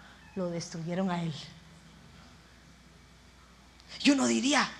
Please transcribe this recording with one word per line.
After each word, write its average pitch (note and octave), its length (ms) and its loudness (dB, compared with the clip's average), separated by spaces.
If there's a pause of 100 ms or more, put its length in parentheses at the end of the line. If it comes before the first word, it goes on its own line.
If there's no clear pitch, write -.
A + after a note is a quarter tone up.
(360)
lo F3+ 140 -2
destruyeron F3 640 -4
a F3 100 -2
él. E3 120 -4 (2750)
Y - 80 4
uno C4 180 4
diría, A#3 420 4 (100)